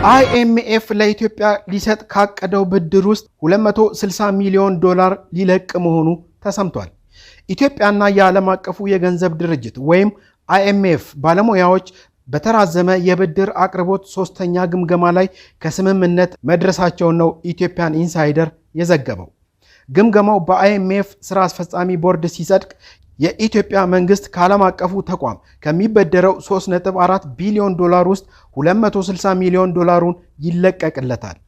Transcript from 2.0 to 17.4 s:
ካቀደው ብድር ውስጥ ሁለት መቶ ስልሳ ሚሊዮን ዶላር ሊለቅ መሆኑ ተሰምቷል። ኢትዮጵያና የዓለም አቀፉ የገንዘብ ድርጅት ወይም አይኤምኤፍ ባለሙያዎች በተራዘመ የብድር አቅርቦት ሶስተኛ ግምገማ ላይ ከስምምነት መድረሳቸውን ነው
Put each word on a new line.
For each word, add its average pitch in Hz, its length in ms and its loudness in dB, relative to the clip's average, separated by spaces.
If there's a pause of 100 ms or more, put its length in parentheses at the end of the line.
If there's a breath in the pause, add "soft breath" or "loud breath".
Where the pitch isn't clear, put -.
ካቀደው 196 580 -2
ብድር 185 400 0
ውስጥ 208 200 0 (120)
ሁለት 185 240 0
መቶ 208 180 0 (140)
ስልሳ 208 380 -4
ሚሊዮን 196 480 0
ዶላር 185 340 2 (200)
ሊለቅ 185 460 0
መሆኑ 165 280 0 (320)
ተሰምቷል። 175 500 -6 (600 soft breath)
ኢትዮጵያና 208 600 0
የዓለም 190 400 4
አቀፉ 190 380 -6
የገንዘብ 180 500 0
ድርጅት 156 460 -4
ወይም 180 260 2 (400 soft breath)
አይኤምኤፍ 196 560 2 (120)
ባለሙያዎች 185 680 2 (400 soft breath)
በተራዘመ 180 600 0 (100)
የብድር 180 580 0
አቅርቦት 185 520 -2
ሶስተኛ 180 580 -4
ግምገማ 175 440 0
ላይ 185 160 2 (340 soft breath)
ከስምምነት 180 720 0 (120)
መድረሳቸውን 170 760 0
ነው 165 120 2 (180)